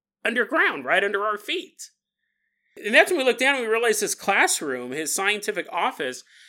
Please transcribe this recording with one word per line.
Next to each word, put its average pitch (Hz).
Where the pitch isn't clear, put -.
underground, 233
right 175
under 202
our 208
feet.'" -
And 214
that's 330
when 339
we 262
look 254
down 277
and 254
we 220
realize 226
this -
classroom, 151
his 151
scientific 202
office, 170